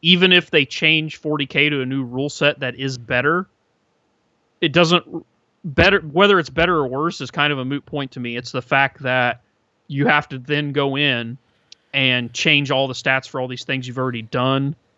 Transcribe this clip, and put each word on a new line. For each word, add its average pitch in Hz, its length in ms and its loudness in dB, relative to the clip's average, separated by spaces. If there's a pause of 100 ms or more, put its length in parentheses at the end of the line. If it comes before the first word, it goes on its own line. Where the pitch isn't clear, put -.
even 180 300 4
if 175 180 4
they 147 160 4
change 156 500 0
forty 151 300 -2
K 147 240 2
to 143 100 -2
a 131 60 -2
new 135 180 -2
rule 127 240 -4
set 143 320 0
that 123 140 -6
is 131 240 -6
better, 131 500 -2 (1120)
it 156 140 0
doesn't, 170 500 2 (400)
better, 180 360 4
whether 190 380 4
it's 147 120 -2
better 170 260 2
or 139 120 0
worse 143 340 -4
is 123 80 -10
kind 147 240 0
of 139 40 -6
a 127 60 -6
moot 139 220 -6
point 139 260 -6
to 135 80 -12
me. 120 160 -6
It's 123 160 -10
the 131 80 -4
fact 135 420 0
that 127 380 0 (460)
you 139 200 -2
have 147 220 2
to 135 100 -10
then 143 340 -4
go 139 240 0
in 127 420 -2 (560)
and 127 400 0
change 143 360 2
all 135 160 2
the 131 60 -6
stats 131 340 -2
for 135 140 -8
all 127 80 -4
these 127 160 -12
things 131 240 -6
you've 123 100 -8
already 127 220 -4
done, 135 560 -2 (220)